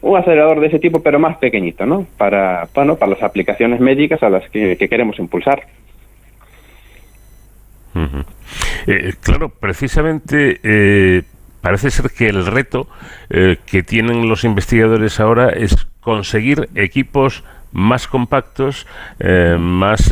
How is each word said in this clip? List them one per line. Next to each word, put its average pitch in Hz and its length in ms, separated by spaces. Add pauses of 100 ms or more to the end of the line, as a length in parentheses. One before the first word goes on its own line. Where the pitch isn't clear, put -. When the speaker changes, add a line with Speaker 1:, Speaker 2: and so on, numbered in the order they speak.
Speaker 1:
un 190 160
acelerador 160 420
de 151 80
ese 156 120
tipo, 165 220
pero 151 160
más 160 200
pequeñito, 98 480
¿no? 175 200 (120)
Para, 95 580
bueno, 143 220
para 98 140
las 98 120
aplicaciones 107 560
médicas 143 420
a 107 80
las 95 200
que, 101 280
que 95 120
queremos 113 280
impulsar. 90 440 (2250)
Speaker 2:
Ujú. 69 280 (640)
Eh, - 340
claro, - 280
precisamente, 143 1120
eh, 101 600 (380)
parece 98 300
ser - 200
que 117 160
el 98 180
reto, 123 420 (420)
eh, 90 280 (120)
que 92 140
tienen 113 460
los 110 140
investigadores 110 760
ahora 117 300
es - 260 (240)
conseguir 113 760
equipos 131 680 (300)
más 110 340
compactos, 135 800 (320)
eh, 87 400
más, 92 520